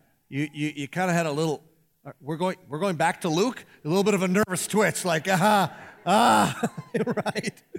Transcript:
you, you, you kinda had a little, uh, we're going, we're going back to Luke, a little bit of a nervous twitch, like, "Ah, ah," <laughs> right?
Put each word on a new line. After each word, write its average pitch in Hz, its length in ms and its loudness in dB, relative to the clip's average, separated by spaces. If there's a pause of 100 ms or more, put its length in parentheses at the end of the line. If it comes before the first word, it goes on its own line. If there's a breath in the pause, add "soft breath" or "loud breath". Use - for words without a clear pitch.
(300)
you, 143 240 -4
you, 151 200 -4
you 143 140 -8
kinda 180 240 -2
had 170 140 0
a 156 40 -4
little, 147 320 -2 (440)
uh, 139 60 -16 (100)
we're 151 160 -8
going, 185 180 -4 (100)
we're 151 120 -10
going 190 180 -2
back 160 240 0
to 185 80 -2
Luke, 190 340 0 (220 loud breath)
a 151 40 -6
little 185 140 2
bit 202 120 2
of 180 80 0
a 190 60 0
nervous 185 380 0
twitch, 190 380 0
like, 160 240 0
"Ah, 190 480 2 (300 loud breath)
ah," 208 640 4 (260)
<laughs> - 120 0
right? - 560 -6 (160)